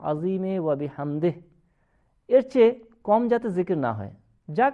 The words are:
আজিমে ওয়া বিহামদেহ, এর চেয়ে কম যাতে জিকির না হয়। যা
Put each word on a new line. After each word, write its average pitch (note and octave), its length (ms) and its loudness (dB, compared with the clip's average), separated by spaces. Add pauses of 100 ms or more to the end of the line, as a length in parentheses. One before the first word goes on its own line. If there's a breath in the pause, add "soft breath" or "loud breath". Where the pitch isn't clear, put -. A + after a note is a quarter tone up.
(100)
আজিমে F#3 440 -2 (100)
ওয়া D3+ 180 0
বিহামদেহ, D3 520 -4 (960)
এর B3+ 140 6 (100)
চেয়ে A#3 180 6 (380)
কম G#3 120 4 (120)
যাতে A#3 240 -2
জিকির F3+ 300 0
না A#2 120 0
হয়। G2+ 140 -10 (360)
যা F3+ 260 0